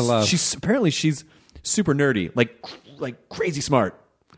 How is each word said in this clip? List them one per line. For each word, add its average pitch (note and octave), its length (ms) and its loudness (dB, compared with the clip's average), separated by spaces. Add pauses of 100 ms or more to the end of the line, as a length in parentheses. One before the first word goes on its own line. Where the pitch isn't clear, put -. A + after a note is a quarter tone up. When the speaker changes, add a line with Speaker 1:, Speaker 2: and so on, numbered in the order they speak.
Speaker 1:
love? A2 180 2
Speaker 2:
she's, - 260 0
apparently G3+ 380 0
she's D#3 320 -2 (400)
super E3 320 0
nerdy, B2 400 0
like, A#2 280 -2 (340)
like, B2+ 320 -12
crazy D3+ 320 -4
smart. A#2 360 2 (400)